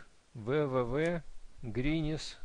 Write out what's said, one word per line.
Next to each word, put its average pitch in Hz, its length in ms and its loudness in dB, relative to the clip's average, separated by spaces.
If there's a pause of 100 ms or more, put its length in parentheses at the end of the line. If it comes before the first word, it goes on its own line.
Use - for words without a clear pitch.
(340)
W 131 320 2
W 127 200 4
W 160 360 0 (400)
grinis 147 840 0